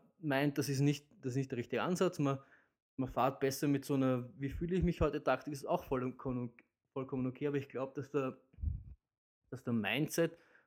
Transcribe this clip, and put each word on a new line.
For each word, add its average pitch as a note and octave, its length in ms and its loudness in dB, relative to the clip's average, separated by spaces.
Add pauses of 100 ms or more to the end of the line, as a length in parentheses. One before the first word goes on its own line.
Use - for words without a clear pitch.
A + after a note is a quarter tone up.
(200)
meint, C#3+ 380 2
das C#3+ 120 0
ist C3+ 120 2
nicht, D3 260 2 (140)
das B2+ 120 -4
ist B2+ 40 -2
nicht C3+ 140 -2
der A#2+ 80 -4
richtige A#2 240 -2
Ansatz, F3 360 2
man, C#3 200 2 (580)
man B2+ 120 -2
fährt B2+ 300 0
besser - 280 0
mit C#3 180 2
so D3 80 -2
einer, C3 340 2 (120)
„Wie C3+ 100 -4
fühle E3+ 260 -4
ich F3+ 80 2
mich E3+ 180 2
heute?“ D3+ 220 2
Taktik, C3+ 300 0
ist C3+ 120 -8
auch F3 200 0
voll B2+ 180 0
und B2+ 140 -4
kon-, B2 340 -4 (420)
vollkommen C3 340 -2
okay, B2+ 200 -2
aber C#3+ 100 0
ich C3 120 -4
glaub, C3 240 -4
dass C#3 160 -8
der, C3 280 -2 (1120)
dass B2 140 -10
der B2 100 0
Mindset C3+ 640 2 (300)